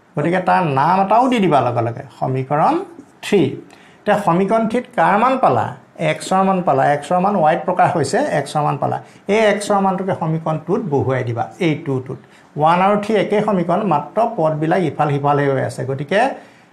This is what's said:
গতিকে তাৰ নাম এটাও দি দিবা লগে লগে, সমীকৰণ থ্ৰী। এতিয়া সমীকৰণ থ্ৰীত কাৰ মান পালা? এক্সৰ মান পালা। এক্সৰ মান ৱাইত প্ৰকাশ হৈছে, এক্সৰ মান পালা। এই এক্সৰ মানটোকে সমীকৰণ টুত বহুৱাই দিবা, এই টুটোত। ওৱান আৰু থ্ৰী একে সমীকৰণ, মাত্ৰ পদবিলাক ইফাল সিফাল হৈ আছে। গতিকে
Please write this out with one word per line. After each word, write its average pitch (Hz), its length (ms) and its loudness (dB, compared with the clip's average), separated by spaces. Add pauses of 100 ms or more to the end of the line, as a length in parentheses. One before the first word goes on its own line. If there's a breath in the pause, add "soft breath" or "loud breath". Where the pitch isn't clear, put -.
(160)
গতিকে 170 320 0
তাৰ 185 140 4 (180)
নাম 170 220 2
এটাও 214 300 4
দি 247 80 0
দিবা 160 220 4
লগে 120 200 -2
লগে, 117 220 -6 (160)
সমীকৰণ 135 540 0 (500)
থ্ৰী। 196 180 2 (600 loud breath)
এতিয়া 196 240 2
সমীকৰণ 196 440 2
থ্ৰীত 247 160 -4 (100)
কাৰ 175 280 2
মান 262 140 2
পালা? 123 280 2 (460)
এক্সৰ 190 320 0
মান 190 180 2
পালা। 139 220 2 (120)
এক্সৰ 180 240 -2
মান 196 160 0
ৱাইত 165 300 2
প্ৰকাশ 175 300 2
হৈছে, 170 240 0 (200)
এক্সৰ 147 240 -4
মান 147 140 0
পালা। 127 200 -2 (300 loud breath)
এই 208 140 2 (120)
এক্সৰ 208 320 0
মানটোকে 185 340 -2
সমীকৰণ 160 380 -2 (100)
টুত 220 140 0 (120)
বহুৱাই 127 300 0
দিবা, 117 200 -4 (160)
এই 160 140 0 (120)
টুটোত। 135 340 -6 (380 loud breath)
ওৱান 160 280 2
আৰু 208 180 4
থ্ৰী 220 120 -2
একে 202 220 2 (100)
সমীকৰণ, 185 340 0 (120)
মাত্ৰ - 240 -2 (180)
পদবিলাক 160 540 0
ইফাল 151 200 -2
সিফাল 143 300 0
হৈ 139 220 0
আছে। 123 240 -6
গতিকে 139 340 -2 (540 loud breath)